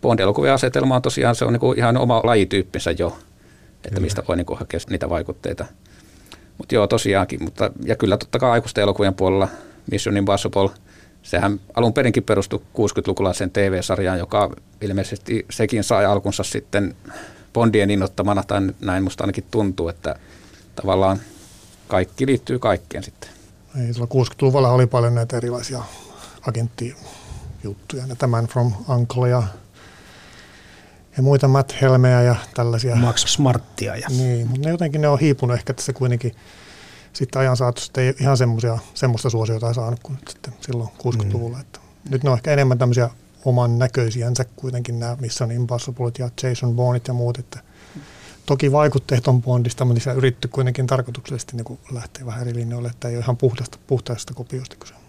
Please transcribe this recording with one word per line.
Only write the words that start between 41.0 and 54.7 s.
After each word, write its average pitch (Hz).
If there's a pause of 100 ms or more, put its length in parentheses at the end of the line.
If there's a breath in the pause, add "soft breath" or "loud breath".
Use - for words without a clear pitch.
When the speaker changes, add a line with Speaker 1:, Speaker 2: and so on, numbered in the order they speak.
Speaker 2:
Mm. 131
Speaker 3:
Että - (300)
nyt 131
ne 214
on 123
ehkä 151
enemmän 131
tämmösiä 123 (340)
oman 123
näköisiänsä 123 (120)
kuitenkin, 123
nämä 117
Mission 117
Impossiblet 120
ja 123 (120)
Jason 123
Bourneit 123
ja 127
muut, 120
että - (880 loud breath)
toki 139
vaikutteet 139
on 123
Bondista, 123
mutta 123
niissä 120
yritetty 127
kuitenkin 127
tarkoituksellisesti 127
niinku 120 (120)
lähteä 123
vähän 117
eri 120
linjoille, 120
että 120
ei 120
ole 120
ihan 120
puhdasta, 120
puhtaista 123
kopioista 127